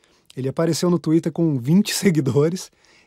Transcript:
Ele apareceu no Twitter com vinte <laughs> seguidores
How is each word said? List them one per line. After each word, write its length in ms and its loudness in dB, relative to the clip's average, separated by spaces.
Ele 120 -6
apareceu 400 -2
no 100 2
Twitter 320 0
com 280 -2
vinte 340 2
<laughs> 20 -4
seguidores 760 0